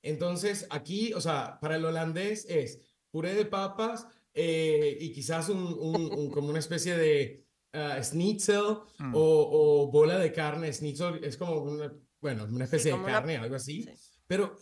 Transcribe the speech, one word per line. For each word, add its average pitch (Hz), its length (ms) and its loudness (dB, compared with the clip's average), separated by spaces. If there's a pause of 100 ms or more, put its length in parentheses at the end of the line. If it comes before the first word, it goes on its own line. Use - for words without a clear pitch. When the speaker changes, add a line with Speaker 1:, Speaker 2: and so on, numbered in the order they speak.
Speaker 1:
Entonces, 175 680 -2
aquí, 202 440 -4
o 175 60 -4
sea, 147 400 -2
para 156 160 -2
el 160 80 -2
holandés 165 640 -2
es 147 320 -2 (300)
puré 165 240 -4
de 208 120 2
papas, 208 600 -4 (280)
eh, 156 680 2
y 160 120 -6
quizás 160 360 -2
un, 196 100 0
un, 165 540 -2
un, 147 180 -4
como 143 180 -2
una 151 100 -2
especie 160 380 -2
de, 151 500 2 (260)
ah, 143 300 -4
schnitzel 208 760 2 (220)
Speaker 2:
Mm. 131 160 -4
Speaker 1:
o, 151 680 6
o 131 60 -8
bola 156 260 6
de 165 140 2
carne. 156 400 -4
Schnitzel 156 520 -4
es 139 120 -6
como 170 260 -4
una, 147 300 -6 (280)
bueno, 120 240 -4
una 120 200 -4
Speaker 3:
Sí, - 0 -
Speaker 1:
especie 139 300 2
de - 20 0
Speaker 3:
como 190 100 -4
una - 60 0
Speaker 1:
carne, 160 240 0
algo 117 200 -6
así. 147 280 -8
Speaker 3:
sí. - 140 -18 (280)
Speaker 1:
Pero, 190 360 -2